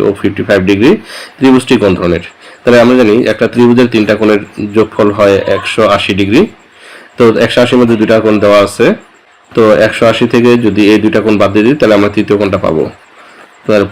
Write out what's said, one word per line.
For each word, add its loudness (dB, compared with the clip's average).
ও 0
ফিফটি -4
ফাইভ 0
ডিগ্রি, 2
ত্রিভুজটি 0
কোন 2
ধরনের? -2
তাহলে 2
আমরা 2
জানি 2
একটা -4
ত্রিভুজের 2
তিনটা 0
কোণের 0
যোগফল 0
হয় 2
একশো -4
আশি -6
ডিগ্রি, 0
তো 0
একশো -2
আশির 0
মধ্যে 2
দুইটা 2
কোণ 2
দেওয়া 4
আছে, -2
তো 2
একশো -4
আশি -2
থেকে 2
যদি 0
এই 2
দুইটা -2
কোণ 0
বাদ 2
দিয়ে 0
দিই 0
তাহলে 2
আমরা 0
তৃতীয় -2
কোণটা -2
পাবো, -2
তাহলে 0